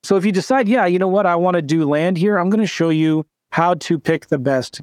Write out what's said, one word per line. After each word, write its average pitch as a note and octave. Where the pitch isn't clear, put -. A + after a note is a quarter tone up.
So G3
if F#3
you G#3+
decide, A#3+
"Yeah, G#3+
you F3+
know F#3+
what? G3
I F3
wanna F3
do D#3
land D#3+
here," G#3
I'm F3+
gonna G#3+
show E3
you D#3
how E3+
to E3
pick D#3+
the D3
best C3